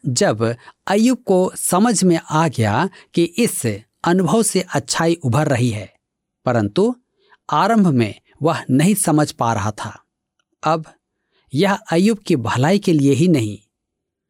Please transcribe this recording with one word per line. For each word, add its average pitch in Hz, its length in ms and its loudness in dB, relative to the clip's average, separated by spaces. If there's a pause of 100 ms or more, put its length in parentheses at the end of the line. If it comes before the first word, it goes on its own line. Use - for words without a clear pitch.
जब 120 500 -2 (300)
अय्यूब 226 400 0
को 185 300 2
समझ 196 480 0
में 170 160 2 (100)
आ 156 180 0
गया 120 400 -2 (260)
कि 170 100 2
इस 175 420 -4 (380)
अनुभव 185 380 2
से - 180 -2
अच्छाई 165 540 -2
उभर 143 340 -2
रही 123 220 0
है, 101 240 -10 (500)
परंतु 123 500 0 (560)
आरंभ 190 380 2
में 120 320 0 (220)
वह 147 280 -2
नहीं 151 240 4
समझ 151 380 0
पा 117 220 -2
रहा 104 160 -4
था। - 340 -12 (580)
अब 160 220 -2 (720)
यह 185 180 0
अय्यूब 196 460 0
की - 180 -2
भलाई 127 420 0
के - 140 0
लिए 139 200 2
ही 156 160 2
नहीं, 110 300 0 (720)